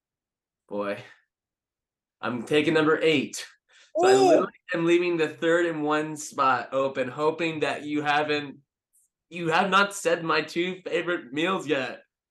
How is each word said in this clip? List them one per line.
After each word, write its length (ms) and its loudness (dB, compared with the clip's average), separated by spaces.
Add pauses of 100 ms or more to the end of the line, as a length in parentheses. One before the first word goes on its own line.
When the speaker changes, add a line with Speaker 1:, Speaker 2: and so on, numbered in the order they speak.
(680)
Speaker 1:
Boy, 300 -6 (1200)
I'm 220 -6
taking 300 0
number 280 4
eight. 440 0 (540)
So 80 4
I 60 8
Speaker 2:
Ooh. 140 6
Speaker 1:
literally 240 4 (220)
am 120 -2
leaving 320 2
the 120 0
third 360 2
and 180 -4
one 340 -2
spot 560 0
open, 340 -2
hoping 540 -2
that 240 -4
you 160 -4
haven't, 560 -2 (720)
you 200 -6
have 200 2
not 260 4
said 280 0
my 180 0
two 440 -6
favorite 460 -4
meals 360 -2
yet. 340 -4 (300)